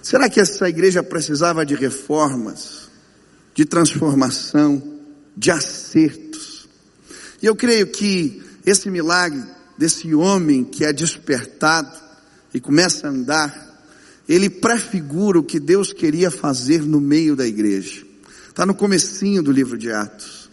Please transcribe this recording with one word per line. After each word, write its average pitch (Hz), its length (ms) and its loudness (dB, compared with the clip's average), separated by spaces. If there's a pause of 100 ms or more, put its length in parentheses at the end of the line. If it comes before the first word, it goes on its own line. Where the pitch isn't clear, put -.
Será 262 280 2
que 220 100 2
essa 185 300 0
igreja 185 340 2
precisava 160 640 -2
de 143 100 0
reformas, 135 1120 -4 (640)
de 151 120 4
transformação, 143 1160 2 (540)
de 170 160 0
acertos? - 1160 -2 (720)
E 196 40 -4
eu 220 100 4
creio 226 320 2
que 185 540 -2 (240)
esse 202 240 2
milagre 170 540 0 (340)
desse 160 360 -2
homem 160 500 2
que - 220 -2
é 151 80 0
despertado 151 1040 -2 (560)
e 123 80 -4
começa 165 460 2
a - 20 -6
andar, 143 720 -4 (480)
ele 190 200 4
prefigura 185 920 0
o 151 40 0
que 160 160 -4
Deus 180 320 2
queria 165 400 0
fazer 139 500 0
no 147 200 2
meio 147 340 2
da 131 100 0
igreja. 104 600 -2 (480)
Tá 175 120 0
no 196 100 0
comecinho 196 680 0
do 143 100 2
livro 123 260 2
de 113 140 -8
Atos. - 600 -8